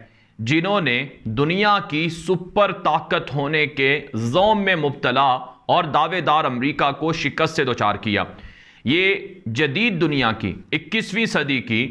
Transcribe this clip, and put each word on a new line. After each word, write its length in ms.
जिन्होंने 580
दुनिया 480
की 180
सुपर 600
ताकत 540
होने 340
के 200
जोम 440
में 180
मुब्तला 480
और 180
दावेदार 580
अमेरिका 480
को 200
शिकस्त 420
से 100
दो 100
चार 240
किया। 260
ये 640
जदीद 460
दुनिया 400
की 180
इक्कीसवीं 540
सदी 340
की 280